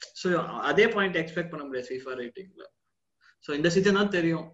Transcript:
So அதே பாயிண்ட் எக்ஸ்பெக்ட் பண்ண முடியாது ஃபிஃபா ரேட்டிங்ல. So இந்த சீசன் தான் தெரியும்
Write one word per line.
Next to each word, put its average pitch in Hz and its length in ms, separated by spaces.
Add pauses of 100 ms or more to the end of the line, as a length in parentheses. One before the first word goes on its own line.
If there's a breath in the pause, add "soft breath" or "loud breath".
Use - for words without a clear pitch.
(140)
So - 140 (340)
அதே 147 260
பாயிண்ட் 196 300
எக்ஸ்பெக்ட் 165 340
பண்ண 147 120
முடியாது 127 240
ஃபிஃபா 131 260
ரேட்டிங்ல. 120 500 (800 soft breath)
So - 100
இந்த 160 160
சீசன் 196 300
தான் 202 140
தெரியும் 165 400